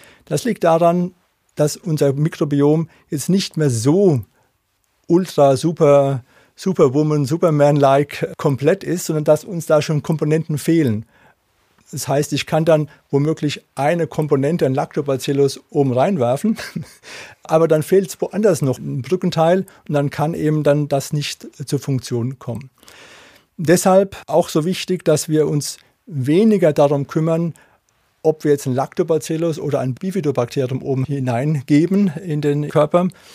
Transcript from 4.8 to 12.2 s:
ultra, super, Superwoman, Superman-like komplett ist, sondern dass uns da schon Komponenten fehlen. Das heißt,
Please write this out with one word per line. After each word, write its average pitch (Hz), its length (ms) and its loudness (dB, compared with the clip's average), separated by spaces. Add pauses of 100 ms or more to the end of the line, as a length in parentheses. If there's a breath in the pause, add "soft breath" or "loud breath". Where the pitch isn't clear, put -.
ultra, 151 480 4
super, 143 640 2 (320 soft breath)
Superwoman, 151 720 2
Superman-like 143 1120 2
komplett 139 480 0
ist, 170 220 -6
sondern 156 180 -2
dass 151 200 2
uns 170 220 -10
da 156 140 2
schon 147 220 -2
Komponenten 156 560 -2
fehlen. 135 480 0 (840 soft breath)
Das 143 160 -10
heißt, 147 280 -2